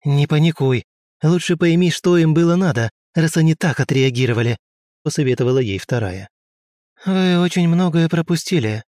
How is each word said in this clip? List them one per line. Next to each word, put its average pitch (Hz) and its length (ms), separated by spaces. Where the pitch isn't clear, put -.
«Не 143 220
паникуй. 151 580
Лучше 170 340
пойми, 170 340
что 175 280
им 160 160
было 170 200
надо, 131 360
раз 160 220
они 160 180
так 151 260
отреагировали», 131 760
посоветовала 131 560
ей 101 200
вторая. 98 500
«Вы 185 360
очень 175 260
многое 170 420
пропустили. 160 840